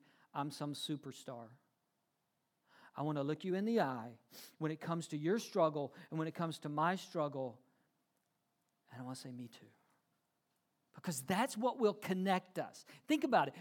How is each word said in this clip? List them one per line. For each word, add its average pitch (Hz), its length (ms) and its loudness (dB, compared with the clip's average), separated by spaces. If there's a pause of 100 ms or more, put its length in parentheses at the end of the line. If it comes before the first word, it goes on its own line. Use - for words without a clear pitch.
(340)
I'm 147 160 -2
some 147 240 -4
superstar. 127 720 -8 (1500)
I - 60 -6
wanna 147 220 0
look 151 240 -2
you 180 80 0
in 196 100 0
the 226 160 4
eye 120 380 -2 (400)
when 156 120 0
it 156 80 -4
comes 165 300 -2
to 156 80 -4
your 170 220 2
struggle 156 560 2 (160)
and 160 80 -2
when 160 100 0
it 156 60 -8
comes 165 240 -2
to 156 100 -8
my 156 280 4
struggle, 139 640 -4 (1300)
and 123 100 -12
I 127 40 -8
wanna 127 120 -8
say, 131 160 -12
'Me 123 160 -10
too.'" 110 240 -20 (1200)
Because 135 280 -4
that's 202 340 2
what 233 220 0
will 208 160 6
connect 185 640 0
us. - 260 -6 (240)
Think 311 160 4
about 196 240 6
it. - 120 -10